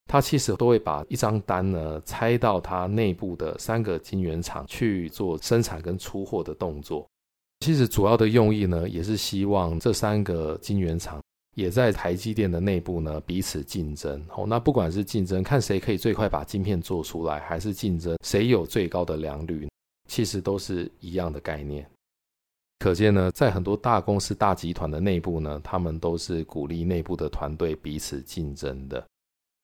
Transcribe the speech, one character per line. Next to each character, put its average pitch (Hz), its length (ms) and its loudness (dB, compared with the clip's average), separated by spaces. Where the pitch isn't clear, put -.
他 139 160 4
其 147 160 2
实 107 180 0
都 120 100 2
会 117 120 8
把 76 280 -2
一 - 80 -6
张 107 280 2
单 92 280 0
呢， 78 360 -2
拆 120 320 0
到 110 200 4
他 90 280 -2
内 104 260 2
部 87 240 -6
的 80 220 -4
三 113 240 0
个 92 160 0
晶 95 240 -4
圆 82 180 -2
厂 73 260 -8
去 98 440 0
做 90 260 -2
生 117 260 2
产 82 200 -6
跟 87 160 -4
出 - 260 -8
货 95 180 -2
的 76 120 -8
动 78 260 -4
作。 73 260 -6
其 160 140 2
实 131 120 6
主 101 200 2
要 113 100 8
的 113 100 6
用 107 280 6
意 104 100 2
呢， 85 240 0
也 82 140 -4
是 107 120 -2
希 98 300 -2
望 90 340 2
这 117 140 2
三 104 320 0
个 82 380 -2
晶 101 180 0
圆 85 180 0
厂 78 220 -8
也 95 140 0
在 113 240 4
台 90 220 -2
积 110 180 -4
电 104 180 2
的 85 80 0
内 92 220 2
部 85 220 -2
呢， 78 240 -4
彼 90 160 -2
此 - 200 -6
竞 76 320 -6
争。 71 240 -6
哦， 98 120 -4
那 113 120 2
不 139 140 4
管 95 180 2
是 98 140 0
竞 98 220 0
争， 92 160 0
看 135 180 2
谁 98 180 0
可 110 140 0
以 92 60 0
最 107 160 2
快 104 120 2
把 85 160 -2
晶 98 200 -4
片 92 180 0
做 82 240 -4
出 82 220 -4
来， 76 140 -2
还 85 200 -6
是 101 140 -4
竞 92 240 -2
争 82 260 -2
谁 107 240 4
有 104 160 4
最 90 240 0
高 87 160 0
的 82 140 -2
良 78 280 -6
率， 76 220 -6
其 - 160 0
实 101 160 -2
都 98 180 0
是 90 320 -4
一 85 120 -12
样 87 180 -2
的 73 100 -8
概 76 220 -6
念。 71 240 -8
可 92 160 4
见 104 180 6
呢， 92 200 6
在 131 180 4
很 90 120 0
多 98 140 0
大 113 240 2
公 101 180 2
司、 98 160 -2
大 98 200 4
集 85 180 -2
团 80 180 -4
的 76 100 -2
内 92 200 2
部 82 200 -2
呢， 73 220 -4
他 - 160 -4
们 82 200 -2
都 85 180 0
是 82 280 -2
鼓 73 220 -6
励 82 180 -4
内 87 180 0
部 90 140 -6
的 78 120 -2
团 73 280 -4
队 80 180 0
彼 78 240 -8
此 71 240 -8
竞 73 320 -8
争 67 340 -8
的。 65 160 -8